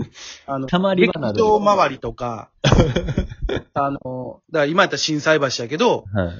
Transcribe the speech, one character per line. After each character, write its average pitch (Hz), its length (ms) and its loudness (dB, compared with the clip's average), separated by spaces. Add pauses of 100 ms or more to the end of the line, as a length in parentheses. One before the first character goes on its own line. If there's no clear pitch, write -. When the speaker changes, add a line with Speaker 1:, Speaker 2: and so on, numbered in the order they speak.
Speaker 1:
<laughs> - 460 -14
Speaker 2:
あ 135 120 -4
の、 135 80 -6
Speaker 1:
た 175 120 2
ま 190 160 0
り 180 140 4
場 175 100 -4
な 123 140 -2
ど - 0 -
で。 208 100 0
Speaker 2:
劇 214 80 4
場 214 60 6
周 202 320 4
り 131 100 -8
と 117 140 -8
か、 117 380 -8 (120)
Speaker 1:
<laughs> - 1120 0
Speaker 2:
あ 139 160 -2
の、 127 520 -10 (100)
だ 160 80 0
か 143 40 2
ら - 20 -
今 170 160 2
や 180 40 2
っ - 40 -2
た - 20 -14
ら 139 60 -2
心 151 220 -2
斎 156 200 2
橋 139 60 2 (180)
や 113 40 -8
け 147 80 -6
ど、 190 360 2
Speaker 1:
は 101 120 0
い。 - 20 -2 (140)